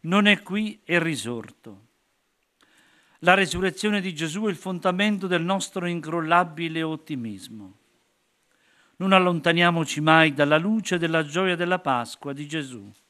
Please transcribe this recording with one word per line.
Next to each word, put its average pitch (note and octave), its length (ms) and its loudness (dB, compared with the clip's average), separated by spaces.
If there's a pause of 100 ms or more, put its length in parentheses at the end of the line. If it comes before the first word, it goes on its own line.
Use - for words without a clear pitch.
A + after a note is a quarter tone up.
non F#3+ 240 2
è G3+ 180 4
qui, G#3 400 -6
è F3 160 0
risorto. A#2 840 -8 (1400)
La F3+ 160 6
risurrezione F#3+ 680 0
di F#3 140 -6
Gesù D#3+ 300 -4
è A3 40 0
il F#3 80 -2
fondamento F#3+ 720 0
del F3 160 2
nostro F#3 420 -4
incrollabile E3 1000 -2
ottimismo. A2+ 920 -8 (1200)
Non F#3+ 160 0
allontaniamoci E3+ 880 2
mai D#3 320 6
dalla D3 240 2
luce F#3+ 400 0
della E3 300 0
gioia F3+ 300 -2
della F3 220 -2
Pasqua C3+ 540 -4
di D3 160 -12
Gesù. B2+ 420 -10 (200)